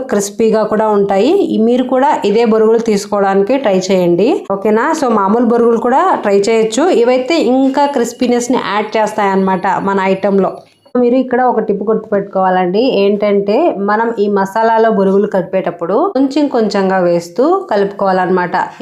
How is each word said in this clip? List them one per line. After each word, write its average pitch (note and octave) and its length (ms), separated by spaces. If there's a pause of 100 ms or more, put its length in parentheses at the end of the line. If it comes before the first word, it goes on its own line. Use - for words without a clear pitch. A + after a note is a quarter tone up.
(140)
క్రిస్పీగా G#3+ 500 (120)
కూడా G#3+ 140 (100)
ఉంటాయి. G3+ 340 (220)
ఈ, G#3+ 40 (120)
మీరు B3+ 240
కూడా C#4 160 (200)
ఇదే A3+ 140 (100)
బొరుగులు A3 360
తీసుకోవడానికి G3 640 (100)
ట్రై G3 120 (120)
చేయండి, F#3 420 (260)
ఓకేనా? G#3+ 300 (120)
So, C4+ 80 (100)
మామూలు G#3 340
బొరుగులు A#3 320
కూడా B3 160 (240)
ట్రై G3+ 120 (120)
చేయొచ్చు. A3+ 360 (180)
ఇవైతే B3+ 340 (160)
ఇంకా C4+ 320 (100)
క్రిస్పీనెస్ A#3+ 600
ని A#3 40 (120)
యాడ్ G#3+ 260
చేస్తాయన్నమాట G3 720 (200)
మన G3 100 (160)
ఐటమ్ G3 320
లో. F3+ 40 (520)
మీరు A#3+ 200
ఇక్కడ B3+ 200 (100)
ఒక A3+ 160
టిప్ G3+ 220
గుర్తుపెట్టుకోవాలండి. F#3+ 920 (220)
ఏంటంటే G3+ 520 (340)
మనం A3 180 (160)
ఈ - 20 (120)
మసాలాలో A3+ 600
బొరుగులు G3 380
కలిపేటప్పుడు F3+ 600 (200)
కొంచెం C#4 280 (100)
కొంచెంగా G3 420 (100)
వేస్తూ F3 360 (280)
కలుపుకోవాలన్నమాట. F#3 840 (260)